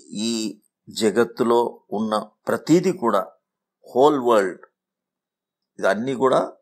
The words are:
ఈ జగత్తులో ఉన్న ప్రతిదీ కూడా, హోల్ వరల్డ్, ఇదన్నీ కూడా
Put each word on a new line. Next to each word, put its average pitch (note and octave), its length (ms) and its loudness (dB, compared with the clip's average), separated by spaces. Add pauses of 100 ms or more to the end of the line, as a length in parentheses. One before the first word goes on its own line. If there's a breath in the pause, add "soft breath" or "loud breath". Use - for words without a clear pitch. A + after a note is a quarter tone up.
ఈ A2 520 -6 (280)
జగత్తులో A#2 1000 0
ఉన్న G#2+ 380 -4 (180)
ప్రతిదీ D#3+ 440 0
కూడా, G2+ 400 -2 (640)
హోల్ C#3+ 240 4
వరల్డ్, A2 420 0 (1160)
ఇదన్నీ G#2 360 -2
కూడా C3 460 0